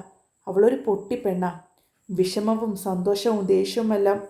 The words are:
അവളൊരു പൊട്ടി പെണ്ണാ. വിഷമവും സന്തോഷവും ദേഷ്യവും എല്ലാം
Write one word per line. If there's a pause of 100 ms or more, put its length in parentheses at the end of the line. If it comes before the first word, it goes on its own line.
(480)
അവളൊരു
പൊട്ടി
പെണ്ണാ. (580)
വിഷമവും
സന്തോഷവും
ദേഷ്യവും
എല്ലാം (120)